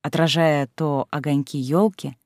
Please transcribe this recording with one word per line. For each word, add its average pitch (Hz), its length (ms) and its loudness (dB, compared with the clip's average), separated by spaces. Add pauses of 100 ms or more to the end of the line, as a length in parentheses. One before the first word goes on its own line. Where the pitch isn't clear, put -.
отражая 151 680 2
то 147 420 -4
огоньки 143 480 -2
елки 147 680 0